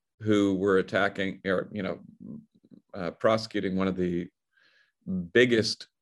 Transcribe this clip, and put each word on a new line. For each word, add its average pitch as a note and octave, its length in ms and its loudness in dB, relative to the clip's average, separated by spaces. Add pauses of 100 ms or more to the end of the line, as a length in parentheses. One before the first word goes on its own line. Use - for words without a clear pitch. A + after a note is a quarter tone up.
(200)
who G2+ 360 2
were F#2+ 200 2
attacking, F#2+ 680 -2
or, F#2 260 0
you G#2 100 -6
know, F#2 180 -6 (960)
uh, F2+ 160 -6
prosecuting G#2 640 0
one F#2+ 140 0
of F#2 80 -2
the F2+ 320 -2 (1040)
biggest, A#2 560 2 (140)